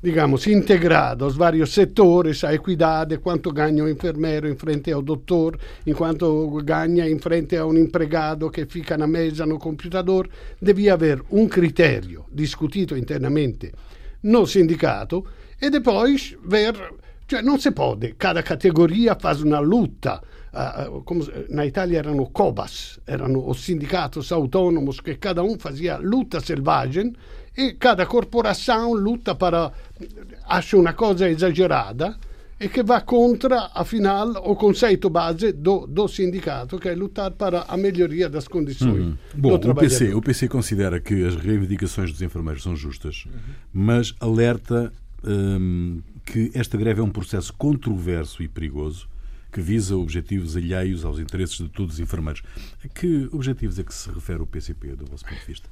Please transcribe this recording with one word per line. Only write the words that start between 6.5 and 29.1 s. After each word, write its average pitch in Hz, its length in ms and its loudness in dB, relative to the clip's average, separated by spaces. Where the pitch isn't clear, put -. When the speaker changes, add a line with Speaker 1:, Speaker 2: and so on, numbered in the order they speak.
Speaker 1:
ganha 160 460 2
em 156 100 0
frente 170 380 0
a 160 80 0
um 160 140 4
empregado 156 720 2
que 156 160 -6
fica 156 320 -6
na 151 80 2
mesa 160 400 0
no 156 120 0
computador. 180 720 -2
Devia 196 320 6
haver 156 380 4
um 214 180 6
critério 139 840 0
discutido 151 640 -4
internamente 135 760 -2
no 214 200 6
sindicato 160 800 2
e 285 100 0
depois 262 720 2
ver, 214 320 2
cioè, 233 140 -2
non 269 180 4
si 277 120 2
può, 127 260 0
cada 170 240 0
categoria 175 720 4
fa 156 220 0
una 151 240 2
lotta, 151 600 2
ah, 131 240 -6
ah, 139 300 -8
come 170 180 -2
s-, 135 280 -10
na 147 140 -2
Itália 170 360 0
erano 143 300 -2
cobas, - 760 -2
erano 131 420 -2
os 131 120 -4
sindicatos 156 720 -4
autônomos 160 680 2
que 147 160 -8
cada 175 260 -2
um 208 140 0
fazia 151 400 -6
luta 180 440 -2
selvagem 147 720 0
e 262 180 -2
cada 196 300 4
corporação 233 880 0
luta 208 420 0